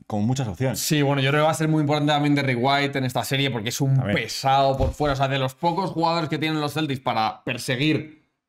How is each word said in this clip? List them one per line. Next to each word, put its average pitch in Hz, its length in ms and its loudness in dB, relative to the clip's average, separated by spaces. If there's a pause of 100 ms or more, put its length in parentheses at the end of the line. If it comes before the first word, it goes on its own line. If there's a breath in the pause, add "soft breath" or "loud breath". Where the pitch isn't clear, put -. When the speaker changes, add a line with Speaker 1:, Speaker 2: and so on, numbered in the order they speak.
Speaker 1:
con 104 180 -2
muchas 127 240 0
opciones. 127 300 -2
Speaker 2:
Sí, 151 220 0
bueno, 139 200 2
yo 135 80 2
creo 151 140 2
que - 20 4
va 160 60 4
a - 20 2
ser 156 160 -2
muy 156 100 2
importante 147 320 0
también 147 240 2
Derrick 135 240 0
White 139 380 2
en 131 80 -2
esta 120 180 -2
serie 135 260 0
porque 117 200 -4
es - 100 -4
un 135 160 2
Speaker 1:
También. 127 220 2
Speaker 2:
pesado 135 600 2
por - 140 0
fuera. 147 220 0
O - 20 -4
sea, 135 140 0
de 135 100 0
los 131 160 -2
pocos 170 360 -2
jugadores 165 360 0
que 151 100 -2
tienen 156 220 -2
los 147 140 -2
Celtics 147 260 -2
para 113 460 -2
perseguir 131 760 -2 (260)